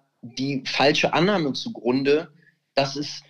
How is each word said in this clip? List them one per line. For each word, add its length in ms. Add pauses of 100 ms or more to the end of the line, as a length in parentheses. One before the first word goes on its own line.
(220)
die 440
falsche 480
Annahme 380
zugrunde, 800 (460)
dass 200
es 340